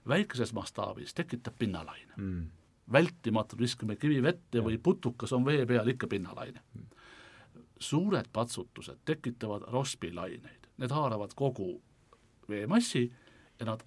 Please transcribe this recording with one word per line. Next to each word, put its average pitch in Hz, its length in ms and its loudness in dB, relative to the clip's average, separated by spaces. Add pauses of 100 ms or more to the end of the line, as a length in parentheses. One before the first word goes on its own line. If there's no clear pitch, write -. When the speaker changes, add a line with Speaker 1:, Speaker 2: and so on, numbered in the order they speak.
Speaker 1:
väikeses 123 480 0
mastaabis - 600 -6
tekitab - 400 -4
pinnalaine. 87 580 -4
Speaker 2:
Mm. 92 320 -4 (440)
Speaker 1:
Vältimatult 110 680 2
viskame 117 360 0
kivi 143 260 4
vette 143 360 2
Speaker 2:
Jah. 110 60 2
Speaker 1:
või 113 140 0
putukas - 540 0
on 127 140 4
vee 143 200 4
peal, 117 220 4
ikka 131 220 0
pinnalaine. - 520 -4 (120)
Speaker 2:
Mm. - 120 -14 (920)
Speaker 1:
Suured 170 520 2
patsutused - 720 -4
tekitavad 117 580 -4 (100)
Rossby 127 400 -2
laineid. 87 540 -10 (100)
Need 127 140 -4
haaravad 123 460 -2
kogu 117 440 0 (680)
veemassi 123 560 2 (560)
ja 117 60 -4
nad 110 200 -4